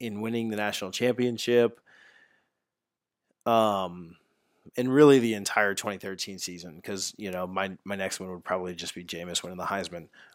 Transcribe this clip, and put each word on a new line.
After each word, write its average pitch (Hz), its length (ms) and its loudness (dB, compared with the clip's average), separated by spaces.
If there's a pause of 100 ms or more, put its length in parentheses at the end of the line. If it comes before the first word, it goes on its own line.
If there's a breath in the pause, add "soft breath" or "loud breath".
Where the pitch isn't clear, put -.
in 107 200 -6
winning 113 300 -2
the 107 60 -2
national 101 340 -4
championship, 120 880 2 (1600)
um, 95 720 2 (600)
and 127 160 0
really 139 280 10
the 113 140 0
entire 101 420 0
twenty 101 220 -6
thirteen 95 420 -10
season, 87 420 -12
'cause, 98 340 -6
you 101 140 -8
know, 90 160 -4
my, 95 240 -2 (140)
my 101 100 -6
next 95 240 -4
one 92 120 -10
would 87 120 -12
probably 90 320 -4
just 85 220 -12
be 90 80 -12
Jameis 87 400 -8
winning 90 140 -12
the 90 60 -6
Heisman. 87 440 -6 (260 soft breath)